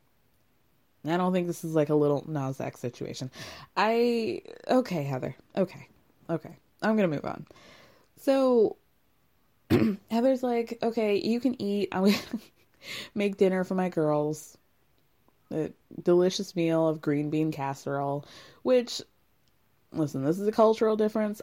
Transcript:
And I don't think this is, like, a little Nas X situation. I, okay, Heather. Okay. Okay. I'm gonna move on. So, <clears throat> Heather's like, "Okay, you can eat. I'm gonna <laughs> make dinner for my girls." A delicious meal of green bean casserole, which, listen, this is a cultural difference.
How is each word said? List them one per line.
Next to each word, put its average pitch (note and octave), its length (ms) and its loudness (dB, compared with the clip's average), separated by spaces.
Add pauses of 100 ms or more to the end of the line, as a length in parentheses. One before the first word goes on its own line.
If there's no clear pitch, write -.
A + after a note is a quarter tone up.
(1040)
And D3+ 100 -4
I F3 40 2
don't F#3 160 2
think F3+ 160 0
this E3+ 160 -6
is, D#3+ 100 -4
like, D3+ 160 2
a D3+ 40 4
little D3 340 2
Nas C3+ 320 -6
X C3 200 -10
situation. C3 500 -8 (460)
I, A3+ 680 2 (260)
okay, A#3+ 340 2
Heather. C#3 320 -6 (220)
Okay. - 320 -4 (420)
Okay. - 260 -6 (240)
I'm A3 160 2
gonna G3 120 4
move C#3+ 160 -4
on. - 200 -8 (760)
So, C4 560 4 (680)
<clears throat> - 680 0
Heather's B3+ 320 2
like, A#3 400 -2
"Okay, A3 340 0
you A#3 240 0
can B3 200 -2
eat. G3+ 320 -2
I'm F#3 120 0
gonna G3+ 120 6 (500)
<laughs> - 480 -16
make G3+ 220 -2
dinner F#3 280 2
for F#3+ 100 -4
my F#3 140 0
girls." D3+ 680 -2 (920)
A D#3 200 -4 (320)
delicious F3+ 520 4
meal E3 320 2
of D#3 140 -2
green D3+ 300 -2
bean D#3 220 0
casserole, C#3 720 -6 (360)
which, B3 380 0 (920)
listen, C#3+ 300 -4
this D#3+ 160 0
is G3+ 80 -4
a G#3+ 60 2
cultural A3 420 4
difference. G#3+ 480 -2